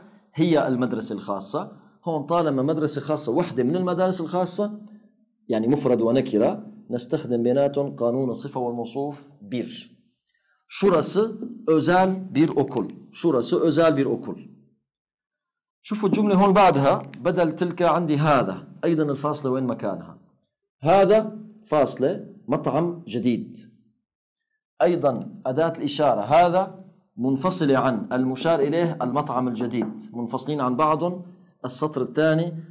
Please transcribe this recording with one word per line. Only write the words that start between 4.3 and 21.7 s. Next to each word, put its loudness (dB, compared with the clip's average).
يعني 0
مفرد 2
ونكرة، 0
نستخدم -4
بيناتهم 0
قانون -2
الصفة -8
والموصوف -6
بير. -10
شرس 2
أوزال 4
بير 2
أوكل، -2
شرس 0
أوزال 4
بير 0
أوكل. -6
شوفوا -2
الجملة 4
هون 6
بعدها، 4
بدل 0
تلك -4
عندي 2
هذا، 2
أيضًا 2
الفاصلة -4
وين -2
مكانها؟ -6
هذا 4
فاصلة 0